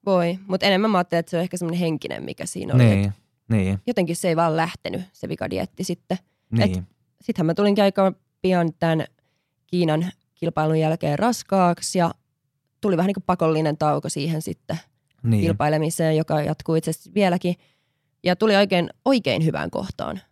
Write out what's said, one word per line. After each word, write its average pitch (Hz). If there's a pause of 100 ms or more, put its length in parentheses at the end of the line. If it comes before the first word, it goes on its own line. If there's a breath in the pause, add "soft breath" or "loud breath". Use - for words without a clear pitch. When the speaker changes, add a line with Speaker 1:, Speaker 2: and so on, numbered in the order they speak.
Speaker 1:
Voi, 180
mut 185
enemmän 202
mä 196
ajattelin, 180
että 165
se 175
on 165
ehkä 180
semmonen 175
henkinen, 160
mikä -
siinä -
oli, 123
Speaker 2:
Niin, 101
Speaker 1:
et 101 (380)
Speaker 2:
niin. 98
Speaker 1:
jotenkin 175
se 190
ei 165
vaan 160
lähtenyt, - (120)
se -
vikadieetti -
sitten. 185 (340)
Speaker 2:
Niin. 113 (160)
Speaker 1:
Et 90 (380)
sittenhän 185
mä 165
tulinkin 202
aika 190 (300)
pian 180 (100)
tän 160 (640)
Kiinan 165 (300)
kilpailun 160
jälkeen 156
raskaaksi 190
ja 170 (720)
tuli 185
vähän 185
niinku 196
pakollinen 160
tauko 151
siihen 156
sitten - (440)
Speaker 2:
Niin. 113
Speaker 1:
kilpailemiseen, 156
joka 156
jatkuu 156
itse 160
asiassa -
vieläkin. 180 (680)
Ja 180
tuli 214
oikein, 196 (160)
oikein 160
hyvään 78
kohtaan. - (100)